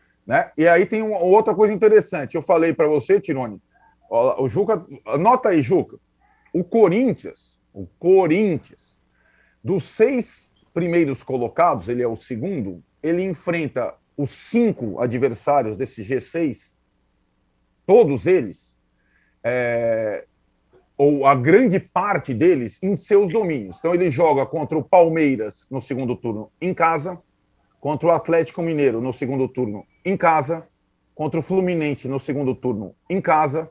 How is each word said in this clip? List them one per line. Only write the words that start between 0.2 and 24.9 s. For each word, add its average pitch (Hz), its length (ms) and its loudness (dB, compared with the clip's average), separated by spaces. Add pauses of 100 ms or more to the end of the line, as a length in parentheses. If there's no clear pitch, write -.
né? 151 320 -2
E 156 100 4
aí 170 180 6
tem 220 180 -4
uma 214 160 -4
outra 202 340 4
coisa 208 180 2
interessante. 190 640 2
Eu 165 80 -4
falei 165 320 2
pra 156 140 2
você, 156 320 2
Tirone, 127 420 -6 (480)
ó, 120 340 0
o 131 60 0
Juca, 208 340 -2 (220)
anota 196 440 2
aí, 165 120 2
Juca, 139 360 -2 (540)
o 180 120 -2
Corinthians, 202 920 0 (160)
o 98 140 -14 (140)
Corinthians, 185 1000 0 (640)
dos 170 200 -4
seis - 640 -2 (240)
primeiros 165 480 0
colocados, 127 640 -2
ele 123 140 -4
é 123 60 -2
o 117 80 -6
segundo, 117 680 -8 (180)
ele 170 220 -2
enfrenta 165 720 -6 (220)
os 143 140 -4
cinco 214 720 -2
adversários 120 760 -2
desse 113 280 -10
G 120 180 -4
seis, - 560 -8 (1080)
todos 160 440 4
eles, 143 480 -2 (680)
é, 117 840 -2 (720)
ou 143 300 2
a 139 80 6
grande 175 460 4
parte 185 520 -4
deles, 123 520 0
em 190 120 -2
seus 202 360 2
domínios. 156 480 -4
Então, 165 120 -2
ele 175 200 2
joga 139 340 2
contra 160 320 -4
o 147 60 0
Palmeiras 156 880 2